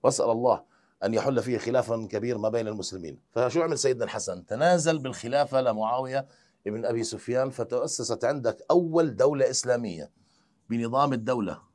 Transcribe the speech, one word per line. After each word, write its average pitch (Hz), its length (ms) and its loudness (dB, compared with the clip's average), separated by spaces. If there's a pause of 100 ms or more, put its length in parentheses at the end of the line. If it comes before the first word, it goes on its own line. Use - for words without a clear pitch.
وأسأل 123 260 2
الله 117 340 2 (400)
أن 107 100 0
يحل 117 300 0
فيه 120 140 -2
خلافا 113 540 -2
كبير 113 260 -4
ما 107 120 -2
بين 113 180 -2
المسلمين." 92 520 -10 (120)
فشو 123 300 0
عمل 165 180 -2
سيدنا 127 260 -4
الحسن؟ 95 400 -8
تنازل 160 540 2
بالخلافة 131 640 0
لمعاوية 127 640 -2 (400)
ابن 107 180 -6
أبي 117 180 0
سفيان، 123 460 -2
فتؤسست 123 760 -4
عندك 123 460 -2
أول 165 440 4
دولة 135 340 4
إسلامية 120 600 -2 (580)
بنظام 120 440 2
الدولة 113 480 -2 (140)